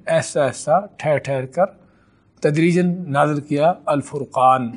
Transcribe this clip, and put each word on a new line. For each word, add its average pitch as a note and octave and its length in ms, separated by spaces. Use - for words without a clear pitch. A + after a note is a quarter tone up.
ایسا D#3+ 380
ایسا D3 340
ٹھہر D3 220
ٹھہر C3 280
کر E3+ 200
تدریجاً F3 680
نازل D3 320
کیا D3 320
الفرقان۔ C3 920